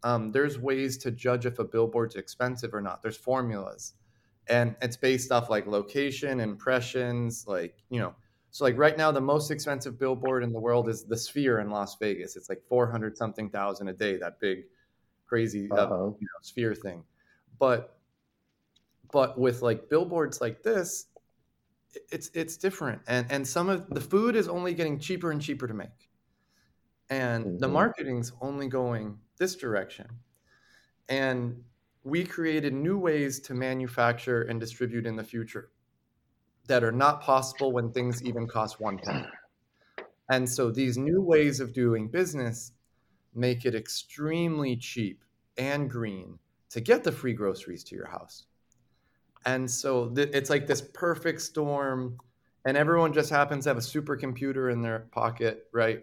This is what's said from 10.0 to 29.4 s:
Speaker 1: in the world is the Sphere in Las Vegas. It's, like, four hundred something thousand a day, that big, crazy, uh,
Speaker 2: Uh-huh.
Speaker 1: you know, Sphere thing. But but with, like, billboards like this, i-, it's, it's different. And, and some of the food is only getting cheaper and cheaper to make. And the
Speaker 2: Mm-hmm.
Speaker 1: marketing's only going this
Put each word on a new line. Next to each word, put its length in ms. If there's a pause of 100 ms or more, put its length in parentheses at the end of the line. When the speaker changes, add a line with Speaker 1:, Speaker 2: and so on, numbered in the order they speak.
Speaker 1:
in 100
the 60
world 300
is 140
the 140
Sphere 420
in 100
Las 300
Vegas. 360
It's, 140
like, 180
four 220
hundred 280
something 320
thousand 400
a 40
day, 240
that 220
big, 240 (640)
crazy, 440
uh, 40
Speaker 2:
Uh-huh. 300 (140)
Speaker 1:
you 80
know, 140
Sphere 320
thing. 300 (560)
But 400 (1120)
but 280
with, 220
like, 280
billboards 520
like 220
this, 440 (880)
i-, 40 (120)
it's, 220
it's 240
different. 500
And, 240
and 160
some 220
of 200
the 120
food 340
is 120
only 260
getting 260
cheaper 320
and 100
cheaper 260
to 60
make. 360 (1000)
And 480
the 100
Speaker 2:
Mm-hmm. 20
Speaker 1:
marketing's 600 (100)
only 260
going 520 (180)
this 180